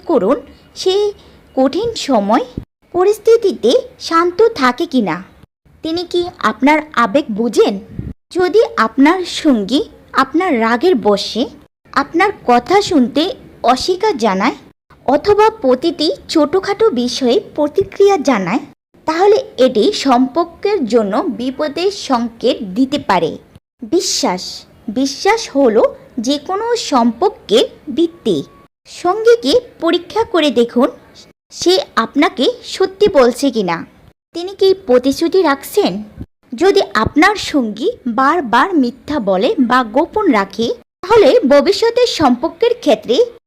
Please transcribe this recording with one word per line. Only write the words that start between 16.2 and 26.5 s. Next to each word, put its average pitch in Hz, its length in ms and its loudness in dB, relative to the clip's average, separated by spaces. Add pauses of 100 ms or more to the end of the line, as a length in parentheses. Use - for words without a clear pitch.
ছোটোখাটো 381 600 0
বিষয়ে 247 460 -2 (180)
প্রতিক্রিয়া 392 640 0 (120)
জানায়, 190 340 -2 (440)
তাহলে 381 320 2 (180)
এটি 240 280 2 (200)
সম্পর্কের 320 760 0 (140)
জন্য 214 220 0 (220)
বিপদের 294 540 -4 (180)
সংকেত 240 480 -2 (200)
দিতে 262 220 0
পারে। 175 320 0 (600)
বিশ্বাস। 240 500 -2 (460)
বিশ্বাস 269 520 -2 (100)
হলো 269 320 2 (360)
যে 254 200 -2
কোনো 381 280 -6 (240)